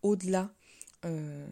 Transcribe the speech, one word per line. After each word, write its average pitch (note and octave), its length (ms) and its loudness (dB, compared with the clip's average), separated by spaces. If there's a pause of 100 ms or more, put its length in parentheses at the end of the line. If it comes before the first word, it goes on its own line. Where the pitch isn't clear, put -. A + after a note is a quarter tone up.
au-delà, F#3+ 520 2 (520)
euh, D3+ 460 -6